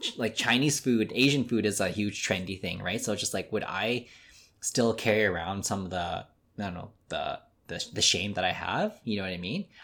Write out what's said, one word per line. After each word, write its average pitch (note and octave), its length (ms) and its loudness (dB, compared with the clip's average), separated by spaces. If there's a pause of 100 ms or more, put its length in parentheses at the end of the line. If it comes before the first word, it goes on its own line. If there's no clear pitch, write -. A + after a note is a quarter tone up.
ch-, - 180 -6
like, A2 180 -2
Chinese B2+ 420 4
food, A2+ 380 2
Asian C#3 260 4
food G#2+ 240 2
is G2+ 140 0
a F#2+ 80 2
huge G#2 360 -2
trendy F#2 360 -2
thing, F#2 200 -4
right? G2 200 -2
So A2 120 -2
it's G2 80 -2
just - 140 -4
like, F#2+ 160 -4
would G#2+ 140 -2
I A#2 420 -2 (540)
still A#2 340 2
carry G#2+ 300 4
around F#2 420 0
some G2+ 160 -2
of F2+ 80 -6
the, F2+ 80 -2
I F2 280 -4 (360)
don't F#2 120 -4
know, - 160 -12 (180)
the, - 320 -4 (260)
the, - 260 -6
the G#2+ 100 -2
shame G2 320 2
that F#2 100 0
I F2+ 80 2
have? A2+ 500 -2
You G#2+ 140 -2
know G2 60 -2
what F#2 100 -4
I F2 60 -6
mean? A2 260 -4 (200)